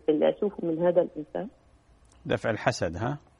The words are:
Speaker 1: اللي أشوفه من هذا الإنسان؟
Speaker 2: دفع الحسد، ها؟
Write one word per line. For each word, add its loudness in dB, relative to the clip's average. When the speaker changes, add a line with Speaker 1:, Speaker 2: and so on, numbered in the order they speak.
Speaker 1:
اللي 4
أشوفه -2
من -2
هذا 4
الإنسان؟ -4
Speaker 2:
دفع -2
الحسد، -2
ها؟ -4